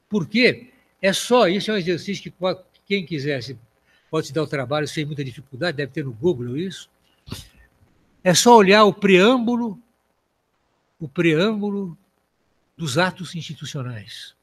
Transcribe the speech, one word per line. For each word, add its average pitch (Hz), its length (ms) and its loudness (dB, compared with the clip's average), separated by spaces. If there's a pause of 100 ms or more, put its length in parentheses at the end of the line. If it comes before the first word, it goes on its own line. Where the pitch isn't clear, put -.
Por 202 220 -4
quê? 220 420 0 (300)
É 190 120 2
só 233 360 2
isso, 196 220 -2
é 220 40 -2
um 214 40 -2
exercício 175 440 -6
que - 80 -14
po-, 180 320 -6 (240)
quem 196 180 -2
quisesse 139 540 -6 (520)
pode 156 160 -4
se 139 60 -16
dar 156 100 -2
o 143 40 -4
trabalho 143 400 -4
sem 151 180 -6
muita 147 200 -8
dificuldade, 135 520 -8
deve 139 140 -6
ter 151 140 -8
no 131 80 -10
Google 120 440 -4
isso. 180 320 -10 (1300)
É 185 120 2
só 240 220 8
olhar 208 280 8
o 202 80 6
preâmbulo, 226 880 2 (1200)
o 156 80 -10
preâmbulo 196 880 -2 (800)
dos 143 200 -6
atos 180 380 -2
institucionais. 127 1080 -12